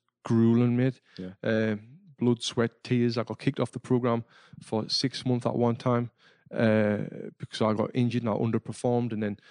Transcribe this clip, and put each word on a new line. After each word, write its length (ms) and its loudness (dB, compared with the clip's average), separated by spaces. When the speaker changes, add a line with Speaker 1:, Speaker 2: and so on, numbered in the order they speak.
Speaker 1:
grueling, 520 4
mate. 220 0
Speaker 2:
Yeah. 120 -12
Speaker 1:
Uh, 320 0
blood, 260 0
sweat, 400 -4
tears. 340 0
I 60 -2
got 160 -10
kicked 220 -4
off 100 -2
the 80 -10
program 440 0
for 280 -4
six 360 -4
months 200 0
at 100 0
one 220 2
time, 340 -2
uh, 440 2
because 240 -8
I 120 2
got 200 0
injured 300 0
and 60 0
I 40 0
underperformed, 800 -2
and 100 -4
then 140 -4